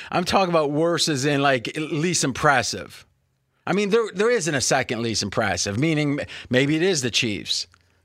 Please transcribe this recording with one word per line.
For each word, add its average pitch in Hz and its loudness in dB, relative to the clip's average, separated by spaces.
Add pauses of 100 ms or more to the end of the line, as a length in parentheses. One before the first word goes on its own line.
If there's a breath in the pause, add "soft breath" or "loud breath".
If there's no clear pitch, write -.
(100)
I'm 175 0
talking 190 2
about 151 2
worse 165 2
as 139 0
in, 147 2
like, 135 2
least 156 -2
impressive. 127 0 (600)
I 151 -2
mean, 202 0
there, 220 2
there 208 2
isn't 165 0
a 131 0
second 127 0
least 113 -2
impressive, 101 -2
meaning 151 0
m-, 90 -8 (240 loud breath)
maybe 139 2
it 156 0
is 175 0
the 123 0
Chiefs, - -2 (360)